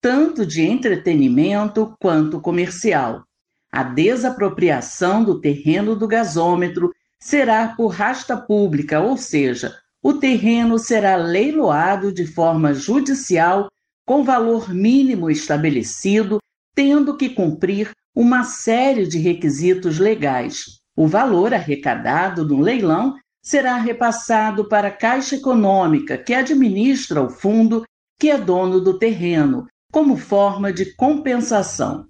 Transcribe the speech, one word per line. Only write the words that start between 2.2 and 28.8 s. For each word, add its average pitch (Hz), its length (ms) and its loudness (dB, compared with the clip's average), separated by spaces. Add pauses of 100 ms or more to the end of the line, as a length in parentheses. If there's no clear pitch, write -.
comercial. 170 800 -2 (500)
A 135 120 -4
desapropriação 185 1400 0
do 196 160 0
terreno 160 560 0
do 214 120 -4
gasômetro 180 840 0 (280)
será 226 480 0
por 226 220 -2
rasta 208 460 -4
pública, 156 640 0
ou 233 180 0
seja, 131 580 -2 (260)
o 285 120 2
terreno 233 680 2
será 202 360 2
leiloado 190 960 0
de 180 140 -4
forma 160 480 2
judicial, 196 960 0 (340)
com 277 200 0
valor 226 500 0
mínimo 220 560 2
estabelecido, 160 1120 0 (340)
tendo 285 420 2
que 262 140 -4
cumprir 190 640 -2 (240)
uma 240 280 2
série 240 640 0
de 165 140 -4
requisitos 170 800 0
legais. 147 800 -2 (220)
O 160 60 6
valor 202 480 2
arrecadado 151 880 -2
no 147 160 0
leilão 208 560 0 (280)
será 254 340 0
repassado 226 880 -2
para 208 200 0
a 196 40 -4
Caixa 262 440 -2
Econômica, 196 800 2
que 233 160 -4
administra 254 880 0
o 123 80 0
fundo, 226 540 0 (360)
que 302 120 2
é 285 60 2
dono 185 440 2